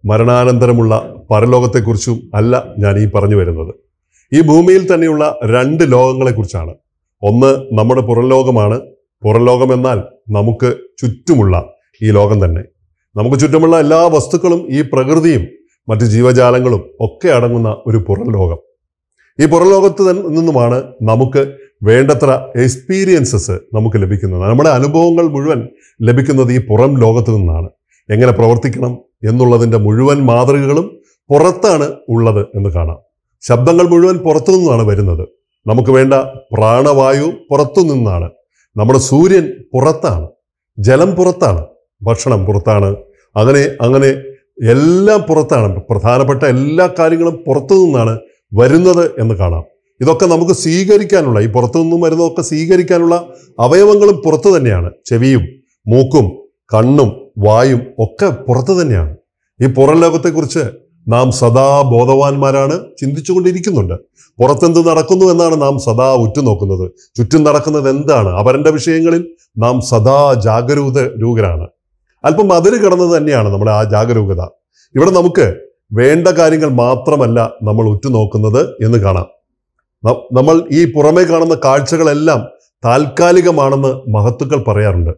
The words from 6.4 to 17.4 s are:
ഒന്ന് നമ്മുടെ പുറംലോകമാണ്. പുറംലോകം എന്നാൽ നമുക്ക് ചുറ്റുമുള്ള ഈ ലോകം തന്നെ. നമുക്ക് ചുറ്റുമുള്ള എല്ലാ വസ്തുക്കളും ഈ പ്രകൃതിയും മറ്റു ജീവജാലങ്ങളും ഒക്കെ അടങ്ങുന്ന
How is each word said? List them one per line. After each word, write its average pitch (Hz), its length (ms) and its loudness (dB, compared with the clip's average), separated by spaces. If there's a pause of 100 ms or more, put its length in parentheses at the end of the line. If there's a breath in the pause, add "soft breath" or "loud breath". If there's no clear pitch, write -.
ഒന്ന് 123 200 4 (280)
നമ്മുടെ 120 320 0
പുറംലോകമാണ്. 120 680 0 (460)
പുറംലോകം 123 520 2
എന്നാൽ 123 220 -2 (380)
നമുക്ക് 113 340 -2 (300)
ചുറ്റുമുള്ള 113 560 0 (460)
ഈ 107 160 -2
ലോകം 104 260 2
തന്നെ. 85 200 -2 (520)
നമുക്ക് 120 260 -2
ചുറ്റുമുള്ള 160 420 2
എല്ലാ 156 180 2 (140)
വസ്തുക്കളും 175 460 -2 (160)
ഈ 147 40 -2 (100)
പ്രകൃതിയും 147 520 0 (440)
മറ്റു 110 260 -2
ജീവജാലങ്ങളും 123 680 2 (240)
ഒക്കെ - 300 -4
അടങ്ങുന്ന 117 340 -2 (180)